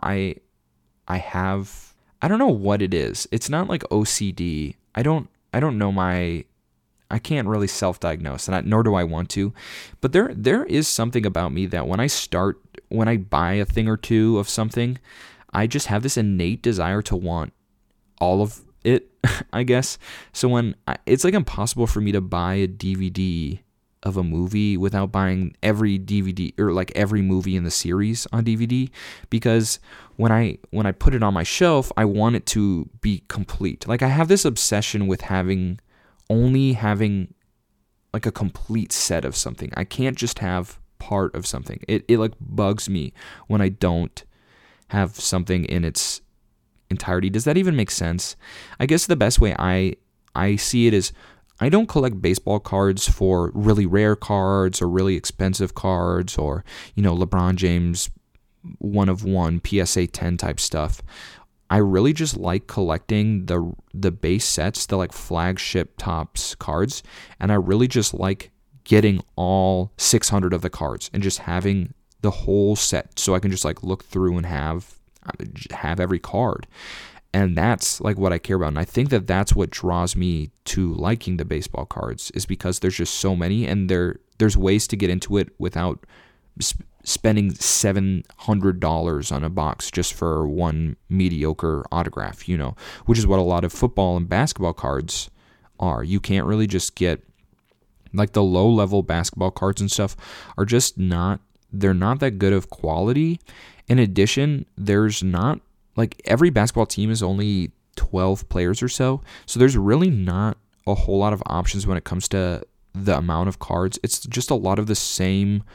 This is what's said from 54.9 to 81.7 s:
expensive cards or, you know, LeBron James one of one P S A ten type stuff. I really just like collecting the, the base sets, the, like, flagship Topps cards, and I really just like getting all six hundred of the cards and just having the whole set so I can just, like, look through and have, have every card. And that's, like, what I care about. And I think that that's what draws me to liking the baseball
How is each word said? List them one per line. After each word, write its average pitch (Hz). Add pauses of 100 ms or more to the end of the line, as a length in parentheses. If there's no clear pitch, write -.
expensive 95
cards 90
or, 76 (300)
you 101
know, 90
LeBron 90
James 87 (640)
one 101
of 95
one 87
P 101
S 90
A 90
ten 87
type 85
stuff. - (680)
I 98
really 104
just 156
like 92
collecting 101
the, 87 (200)
the 95
base 90
sets, -
the, 98
like, 90
flagship 87
Topps -
cards, 92 (380)
and 98
I 104
really 104
just 120
like 95 (320)
getting 104 (140)
all 92
six -
hundred 92
of 85
the 90
cards -
and 101
just 98
having 92 (280)
the 104
whole 101
set -
so 92
I 90
can 98
just, 92
like, -
look 92
through 92
and 85
have, 80 (720)
have 85
every 90
card. - (680)
And 92
that's, 104
like, 98
what 95
I 85
care -
about. 85
And 76
I 85
think 139
that 107
that's 95
what 95
draws 87
me 87 (160)
to 90
liking 92
the -
baseball -